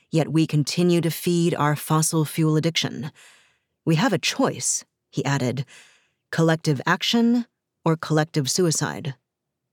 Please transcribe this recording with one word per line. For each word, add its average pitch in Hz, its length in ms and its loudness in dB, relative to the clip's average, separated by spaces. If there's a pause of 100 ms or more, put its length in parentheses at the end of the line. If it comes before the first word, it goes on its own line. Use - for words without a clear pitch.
(120)
yet 147 220 0
we 160 120 4
continue 170 540 2
to 165 100 0
feed 170 460 0
our 147 220 0
fossil 156 480 0
fuel 156 320 0
addiction. 160 560 -4 (720)
We 160 100 4
have 214 160 2
a 180 60 0
choice," - 640 -2 (260)
he - 140 -4
added, 135 420 -2 (640)
"collective 160 560 0
action 233 600 2 (400)
or 160 100 2
collective 156 560 -2
suicide." 147 640 -2 (580)